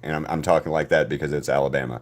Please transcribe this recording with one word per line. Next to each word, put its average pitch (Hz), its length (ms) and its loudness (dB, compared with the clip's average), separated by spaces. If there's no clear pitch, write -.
And 78 120 -4
I'm, 78 120 -2
I'm 80 140 -2
talking 80 300 4
like 78 180 0
that 76 200 4
because 76 240 -4
it's 71 160 -4
Alabama. 67 520 0